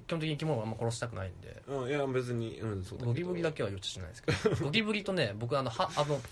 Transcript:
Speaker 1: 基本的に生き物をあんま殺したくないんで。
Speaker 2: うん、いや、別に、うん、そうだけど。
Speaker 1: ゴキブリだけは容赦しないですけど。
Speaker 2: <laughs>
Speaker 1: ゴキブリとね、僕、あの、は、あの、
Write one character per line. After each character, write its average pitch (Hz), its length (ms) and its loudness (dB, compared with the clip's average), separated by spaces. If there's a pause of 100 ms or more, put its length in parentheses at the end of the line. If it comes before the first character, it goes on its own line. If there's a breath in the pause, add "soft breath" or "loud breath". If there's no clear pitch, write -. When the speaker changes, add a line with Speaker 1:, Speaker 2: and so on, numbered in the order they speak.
Speaker 1:
基 - 60 -2
本 165 80 0
的 156 100 0
に 147 80 0
生 - 0 -
き 156 80 -2
物 143 140 2
を 107 40 -2
あ - 40 -4
ん - 20 -2
ま 110 80 -4
殺 117 200 2
し - 20 -6
た 117 80 -2
く 110 80 -6
な 95 100 -4
い 92 40 -6
ん 87 120 -12
で。 - 260 -14
Speaker 2:
う 131 200 -2
ん、 - 20 0
い - 20 2
や、 143 140 2
別 127 280 2
に、 113 260 -2
う 110 80 -2
ん、 98 160 -2
そ - 120 -10
う - 40 -8
だ 127 60 -2
け - 0 -
ど。 - 20 0
Speaker 1:
ゴ 120 80 4
キ 170 80 0
ブ 180 120 -2
リ 170 60 -2
だ 165 100 2
け 143 120 -2
は 101 80 0
容 95 100 -6
赦 - 80 -6
し - 100 -8
な 92 60 -8
い 82 40 -10
で - 60 -14
す - 80 -18
け - 80 2
ど。 - 300 4
Speaker 2:
<laughs> - 40 -
Speaker 1:
ゴ 143 60 0
キ 220 120 4
ブ 214 100 0
リ 208 100 -2
と 196 80 0
ね、 135 240 2
僕、 120 220 0
あ 135 60 4
の、 123 80 -2
は、 185 240 2
あ 147 100 4
の、 143 160 0 (100)